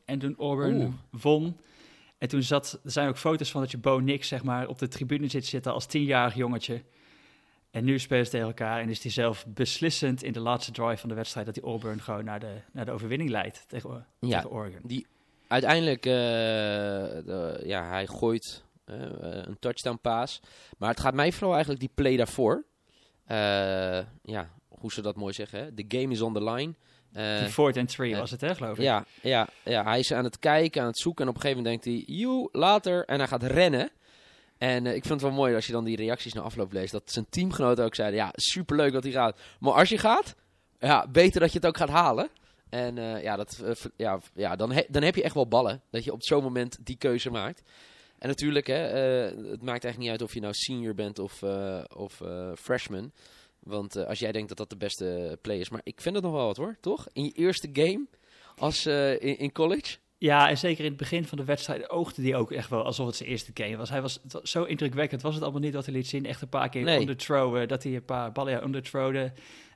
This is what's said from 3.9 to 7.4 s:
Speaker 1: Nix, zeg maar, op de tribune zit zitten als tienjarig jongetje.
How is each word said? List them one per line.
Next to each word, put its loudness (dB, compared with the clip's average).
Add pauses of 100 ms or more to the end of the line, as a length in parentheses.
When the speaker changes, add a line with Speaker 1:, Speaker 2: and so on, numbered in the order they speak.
Speaker 1:
Nix, 0
zeg -4
maar, 0
op -10
de -2
tribune -2
zit -2
zitten -4
als -4
tienjarig 2
jongetje. -2 (880)